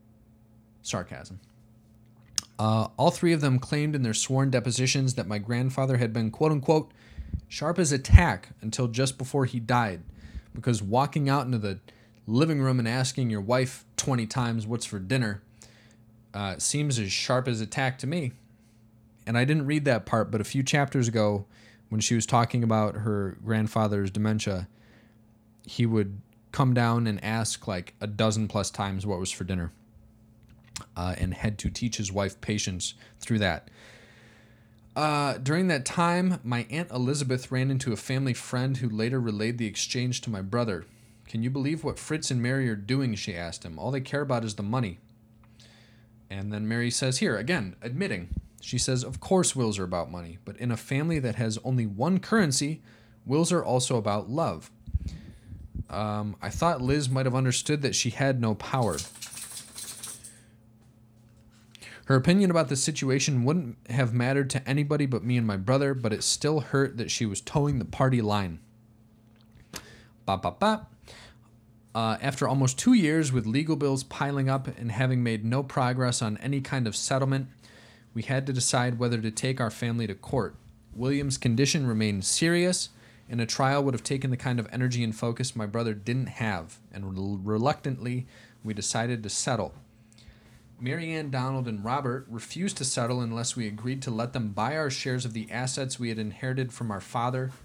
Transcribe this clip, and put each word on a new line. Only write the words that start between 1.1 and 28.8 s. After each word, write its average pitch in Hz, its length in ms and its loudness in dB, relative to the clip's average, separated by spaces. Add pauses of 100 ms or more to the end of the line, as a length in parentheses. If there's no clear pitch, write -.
Uh, 110 300 2 (100)
all 151 120 6
three 170 220 2
of 160 80 2
them 131 180 4
claimed 151 360 0
in 139 80 0
their 113 100 0
sworn 135 380 2
depositions 127 640 2
that 95 120 -2
my 104 120 -2
grandfather 127 580 0
had 117 160 2
been, 113 180 0
quote 156 220 2
unquote, 156 400 2 (540)
sharp 170 320 -4
as 160 120 4
a 139 80 2
tack 135 520 8 (100)
until 113 260 -2
just 127 300 0
before 135 300 0
he 120 140 -2
died, 110 420 0 (520)
because 117 280 0
walking 135 480 2
out 139 160 2
into 123 100 0
the 101 240 -4 (460)
living 143 340 0
room 131 180 2
and 117 80 0
asking 127 440 -2
your 104 100 -2
wife 123 460 -2 (100)
twenty 120 300 -2
times 113 400 -2
what's 113 180 -4
for 104 140 -8
dinner, 101 440 -2 (920)
uh, 98 240 -4
seems 143 400 0
as 98 120 -2
sharp 127 380 0
as 117 140 0
a 107 40 -4
tack 131 320 -2
to - 80 -8
me. 143 260 -2 (920)
And 117 120 2
I 127 80 6
didn't 147 180 4
read 147 220 2
that 117 180 4
part, 104 260 2
but 110 100 0
a 104 40 0
few 139 180 -2
chapters 135 460 2
ago, 104 380 2 (420)
when 110 140 0
she - 120 2
was 113 120 2
talking 120 360 4
about 110 340 4
her 104 460 -2
grandfather's 107 680 2
dementia, 104 580 0 (960)
he - 220 0
would 104 340 2 (320)
come 131 220 4
down 117 320 4
and 104 180 -2
ask, 110 420 -2
like, 90 340 -6
a 104 60 -6
dozen 107 400 2
plus 101 240 0
times 98 360 -4